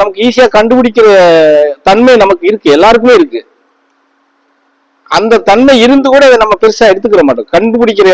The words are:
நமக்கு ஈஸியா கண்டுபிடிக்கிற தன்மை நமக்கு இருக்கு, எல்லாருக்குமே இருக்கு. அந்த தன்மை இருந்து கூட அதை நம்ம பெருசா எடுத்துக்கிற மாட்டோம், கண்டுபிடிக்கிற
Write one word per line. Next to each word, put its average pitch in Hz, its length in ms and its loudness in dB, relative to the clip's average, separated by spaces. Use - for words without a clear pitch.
நமக்கு 202 240 -6
ஈஸியா 247 220 0
கண்டுபிடிக்கிற 226 500 0
தன்மை 240 340 2
நமக்கு 190 280 -2
இருக்கு, 151 260 -2
எல்லாருக்குமே 226 420 0
இருக்கு. - 240 -4
அந்த 208 400 -2
தன்மை 254 340 2
இருந்து 269 300 0
கூட 277 160 2
அதை 247 120 2
நம்ம 208 200 -2
பெருசா 220 300 0
எடுத்துக்கிற 196 360 -2
மாட்டோம், 120 260 -8
கண்டுபிடிக்கிற 220 600 -2